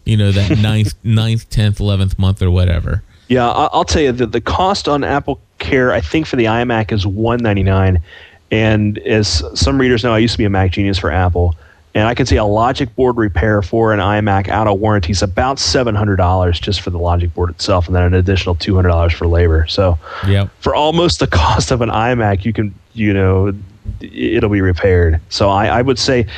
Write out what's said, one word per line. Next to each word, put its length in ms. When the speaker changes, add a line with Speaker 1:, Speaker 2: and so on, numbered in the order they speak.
Speaker 1:
you 120
know, 160
that 240
Speaker 2:
<laughs> 40
Speaker 1:
ninth, 400
ninth, 480
tenth, 300
eleventh 400
month 220
or 100
whatever. 520
Speaker 2:
Yeah, 200
I, 220
I'll 140
tell 160
you 100
that 220
the 80
cost 480
on 160
Apple 340
Care, 340
I 80
think 260
for 80
the 100
iMac 460
is 160
one 340
ninety-nine. 600
And 480
as 440
some 220
readers 240
know, 100
I 40
used 160
to 40
be 80
a 40
Mac 220
genius 260
for 120
Apple. 460
And 140
I 80
can 100
see 120
a 80
logic 500
board 220
repair 440
for 320
an 60
iMac 480
out 180
of 140
warranty 320
is 100
about 380
seven 340
hundred 220
dollars 420
just 220
for 100
the 80
logic 360
board 160
itself, 380
and 80
then 80
an 100
additional 420
two 200
hundred 140
dollars 220
for 160
labor. 400
So 320
Speaker 1:
Yep. 240
Speaker 2:
for 120
almost 460
the 80
cost 420
of 120
an 80
iMac, 560
you 80
can, 200
you 200
know, 400
it'll 480
be 120
repaired. 680
So 220
I, 180
I 140
would 180
say, 260